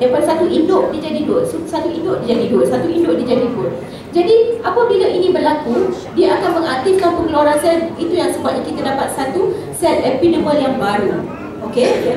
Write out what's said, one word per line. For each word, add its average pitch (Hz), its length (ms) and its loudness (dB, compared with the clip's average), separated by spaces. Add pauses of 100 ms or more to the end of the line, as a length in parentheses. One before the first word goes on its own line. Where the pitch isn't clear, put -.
Daripada 254 240 2
satu 330 240 2
induk, - 460 2
dia 311 160 -6
jadi 302 180 -2
dua. - 160 0
So, - 240 -6
satu 320 220 -4
induk, - 340 -4
dia - 140 0
jadi - 100 0
dua. 196 160 2
Satu - 240 0
induk, 170 300 0
dia - 180 0
jadi - 140 0
dua. 180 180 -4 (440)
Jadi, 440 500 2
apabila - 460 2
ini 359 260 2
berlaku, 302 560 0 (240)
dia 349 240 4
akan 339 240 0
mengaktifkan 339 560 2
pengeluaran 294 400 2
sel. 330 400 2
Itu 330 160 -2
yang 285 160 2
sebabnya - 320 -2
kita - 180 -6 (140)
dapat 269 160 -2
satu 285 480 -2 (160)
sel 302 320 0
epidermal 311 480 2
yang 269 240 0
baru. 269 400 0 (480)
Okey? - 400 2
Yang - 100 0